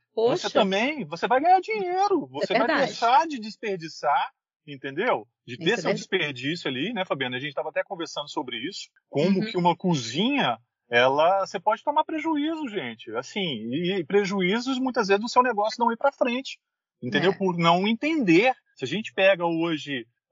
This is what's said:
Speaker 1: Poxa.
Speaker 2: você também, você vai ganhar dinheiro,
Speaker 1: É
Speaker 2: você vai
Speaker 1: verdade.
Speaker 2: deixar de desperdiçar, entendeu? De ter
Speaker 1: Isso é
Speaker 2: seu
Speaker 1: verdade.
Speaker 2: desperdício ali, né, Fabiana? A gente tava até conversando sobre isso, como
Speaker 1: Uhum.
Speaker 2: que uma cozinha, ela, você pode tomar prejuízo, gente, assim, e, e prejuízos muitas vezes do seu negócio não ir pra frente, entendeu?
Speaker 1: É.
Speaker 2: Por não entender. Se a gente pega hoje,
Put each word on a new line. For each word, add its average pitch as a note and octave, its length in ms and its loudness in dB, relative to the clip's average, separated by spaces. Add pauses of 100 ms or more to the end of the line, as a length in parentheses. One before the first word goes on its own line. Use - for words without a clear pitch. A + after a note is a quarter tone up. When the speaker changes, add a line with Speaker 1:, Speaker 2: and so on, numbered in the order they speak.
(140)
Speaker 1:
Poxa. A#3 340 0
Speaker 2:
você - 60 -4
também, A3+ 520 2
você E3+ 200 -6
vai B3 140 2
ganhar F4+ 200 6
dinheiro, F#4+ 640 0
Speaker 1:
É C4 40 -14
Speaker 2:
você - 240 -4
vai A#3 140 4
Speaker 1:
verdade. C4 200 2
Speaker 2:
deixar B3 400 2
de D4 140 -6
desperdiçar, F#3 920 -4 (360)
entendeu? C#3+ 600 -4 (200)
De A#2+ 100 -12
ter D3 80 -12
Speaker 1:
Isso F3 80 2
é A#3+ 40 0
Speaker 2:
seu F#3+ 80 -8
Speaker 1:
verdade. G3+ 140 0
Speaker 2:
desperdício D3+ 720 -4
ali, C#3 220 -4
né, F#3 120 -4
Fabiana? C3 320 -4
A B2 40 -6
gente C#3+ 140 -10
tava D#3 160 -6
até F#3 120 -4
conversando D#3+ 460 -8
sobre B2 300 -8
isso, D#3 300 -10 (200)
como F3+ 320 2
Speaker 1:
Uhum. A3 100 -4
Speaker 2:
que F#3 60 -6
uma F3 200 4
cozinha, D#3+ 840 0 (300)
ela, D3 580 4
você - 120 -10
pode G#3 240 -2
tomar D4+ 220 0
prejuízo, D#4 640 -4
gente, B2+ 480 -8
assim, C3+ 240 -6
e, D#3+ 600 -2
e D#3+ 40 -6
prejuízos G3+ 760 0
muitas B3+ 300 0
vezes G3+ 140 4
do A#3 60 -6
seu B3 140 4
negócio A3 400 0
não A#3 80 4
ir A#3 60 -2
pra C#4 160 2
frente, B3+ 480 -2 (420)
entendeu? F3+ 300 2
Speaker 1:
É. - 40 -4
Speaker 2:
Por F#3 220 -2
não F3 300 4
entender. A#3 640 4 (240)
Se - 80 -6
a C3 40 -4
gente G3 260 -6
pega F#3+ 320 4
hoje, D#3 600 -2 (260)